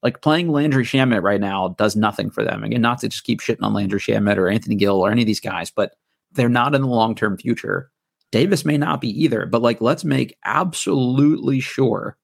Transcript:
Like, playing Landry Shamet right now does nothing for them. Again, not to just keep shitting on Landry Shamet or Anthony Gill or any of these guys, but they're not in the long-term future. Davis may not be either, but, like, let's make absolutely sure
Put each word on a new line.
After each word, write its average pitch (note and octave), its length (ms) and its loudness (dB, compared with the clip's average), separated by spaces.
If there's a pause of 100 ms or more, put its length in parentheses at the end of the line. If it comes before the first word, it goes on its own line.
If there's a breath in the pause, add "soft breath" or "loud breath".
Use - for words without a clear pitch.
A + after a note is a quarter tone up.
Like, B2 180 -4
playing E3 280 2
Landry C#3+ 360 2
Shamet B2 380 2
right G2+ 180 2
now G2 280 -2 (100)
does G#2 160 2
nothing G#2+ 340 0
for G#2+ 140 -4
them. G#2 200 -4
Again, A2+ 180 -2
not A#2+ 180 0
to A2 100 -4
just - 140 -12
keep - 180 -2
shitting - 220 -4
on G#2+ 100 -2
Landry G2+ 260 -2
Shamet G#2 380 0
or F#2 120 2
Anthony G#2+ 260 -2
Gill G2 260 2
or F#2+ 80 2
any A#2 140 2
of - 20 2
these G#2+ 140 -2
guys, F2 320 -8
but - 240 -2 (380)
they're B2 140 2
not B2 280 2
in C3+ 60 4
the C3+ 60 -2
long-term A2+ 520 0
future. A2 500 -4 (420)
Davis D#3+ 340 2
may D3+ 120 2
not C#3+ 240 0
be C3 80 -4 (140)
either, A#2 240 0
but, A#2 160 0
like, A#2 180 2
let's B2+ 220 0
make C3+ 420 -2
absolutely C#3 1120 2
sure B2+ 640 -2